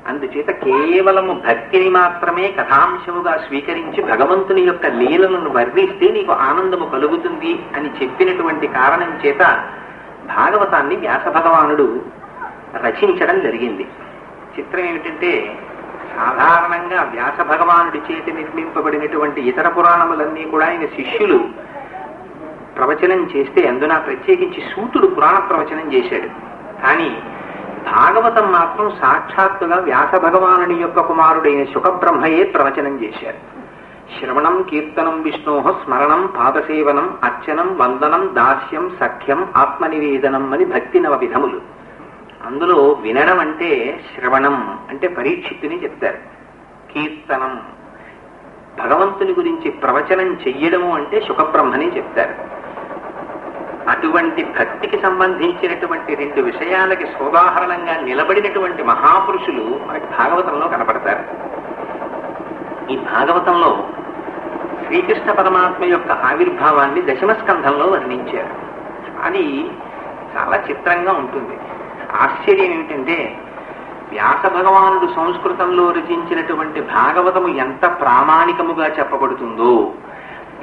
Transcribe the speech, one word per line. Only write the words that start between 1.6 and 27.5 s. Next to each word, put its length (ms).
మాత్రమే 600
కథాంశముగా 880
స్వీకరించి 640
భగవంతుని 580
యొక్క 240
లీలలను 640
వర్ణిస్తే 640
నీకు 180
ఆనందము 540
కలుగుతుంది" 760
అని 280
చెప్పినటువంటి 640
కారణం 580
చేత 140
భాగవతాన్ని 680
వ్యాస 320
భగవానుడు 760
రచించడం 640
జరిగింది. 480
చిత్రం 220
ఏమిటంటే, 760
సాధారణంగా 840
వ్యాస 380
భగవానుడి 560
చేత 380
నిర్మింపబడినటువంటి 1040
ఇతర 280
పురాణములన్నీ 720
కూడా 240
ఆయన 180
శిష్యులు 540
ప్రవచనం 580
చేస్తే, 320
అందున 300
ప్రత్యేకించి 640
సూతుడు 320
పురాణ 300
ప్రవచనం 560
చేశాడు. 340
కానీ 400